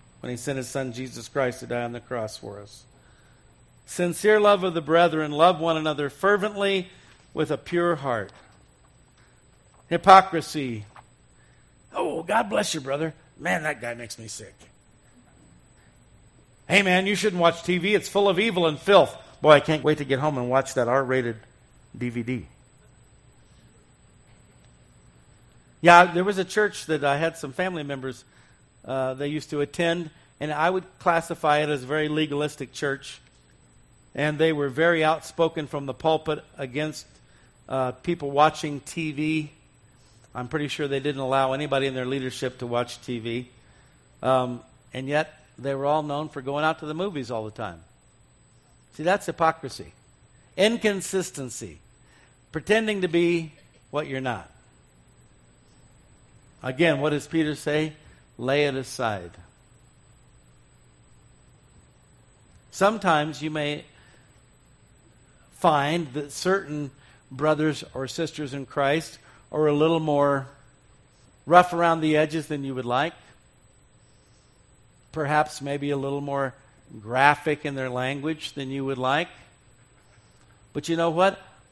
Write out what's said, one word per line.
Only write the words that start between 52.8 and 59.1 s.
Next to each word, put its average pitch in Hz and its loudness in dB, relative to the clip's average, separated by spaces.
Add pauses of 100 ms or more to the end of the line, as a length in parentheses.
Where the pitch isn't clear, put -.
to 180 0
be 170 0 (380)
what 147 -4
you're 135 -6
not. 113 -6 (2000)
Again, 139 2
what 147 2
does 143 -2
Peter 156 0
say? 151 -2 (460)
Lay 139 2
it 139 0
aside. 110 -6 (3500)